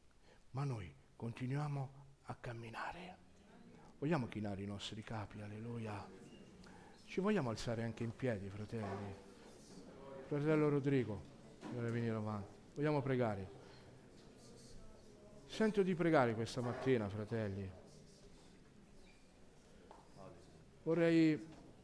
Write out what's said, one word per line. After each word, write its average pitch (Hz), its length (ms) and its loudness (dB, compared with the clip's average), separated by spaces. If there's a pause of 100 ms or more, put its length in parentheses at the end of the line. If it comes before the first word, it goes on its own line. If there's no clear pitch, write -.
(520)
Ma 135 140 -2
noi 110 300 -4 (200)
continuiamo 135 880 -4 (200)
a 120 100 -8
camminare. 120 800 -8 (800)
Vogliamo 143 300 2
chinare 101 340 -2
i 101 60 -4
nostri 104 340 -6
capi, 104 400 -6
alleluia. 107 680 -6 (960)
Ci - 160 -2
vogliamo 185 280 4
alzare 113 340 0
anche 113 200 -2
in 117 120 -2
piedi, 104 340 0
fratelli? 101 760 -6 (1040)
Fratello 151 420 4
Rodrigo, 131 520 2 (500)
vuole 117 200 -2
venire 117 240 2
avanti. 107 360 -2 (220)
Vogliamo 147 300 2
pregare? 113 600 0 (1800)
Sento 208 380 4
di 185 100 4
pregare 156 400 6
questa 113 280 -2
mattina, 120 460 4
fratelli. 101 600 -2 (3000)
Vorrei 165 640 8 (360)